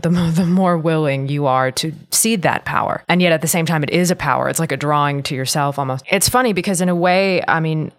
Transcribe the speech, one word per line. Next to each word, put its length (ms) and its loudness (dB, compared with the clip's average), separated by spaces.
the 100 0
mo-, 200 0
the 160 2
more 320 2
willing 480 0
you 200 -2
are 260 2
to 200 -6
cede 300 0
that 220 0
power. 440 -2
And 120 4
yet 120 4
at 80 2
the 80 -2
same 180 0
time, 160 0
it 80 -4
is 220 2
a 40 0
power. 320 0
It's 120 -2
like 100 -2
a 60 -2
drawing 480 0
to 100 -6
yourself 420 -2
almost. 320 -4
It's 200 2
funny 240 2
because 280 -2
in 80 0
a 60 0
way, 540 2
I 100 2
mean, 400 -2